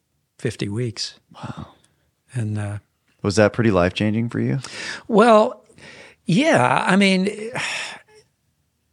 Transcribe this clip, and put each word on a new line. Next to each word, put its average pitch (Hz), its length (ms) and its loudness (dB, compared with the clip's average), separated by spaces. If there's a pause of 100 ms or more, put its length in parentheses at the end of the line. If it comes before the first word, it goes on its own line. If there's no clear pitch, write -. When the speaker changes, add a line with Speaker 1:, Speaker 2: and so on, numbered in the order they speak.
(400)
Speaker 1:
fifty 113 280 -6
weeks. 110 520 -8 (140)
Speaker 2:
Wow. - 340 -16 (680)
Speaker 1:
And, 107 240 -6
uh, 101 200 -8 (440)
Speaker 2:
Was 101 140 -2
that 104 180 6
pretty 117 180 2
life-changing 104 580 0
for 110 100 -6
you? 127 200 -2 (480)
Speaker 1:
Well, 220 560 4 (640)
yeah. 180 640 2
I 185 80 4
mean, 190 340 2 (1600)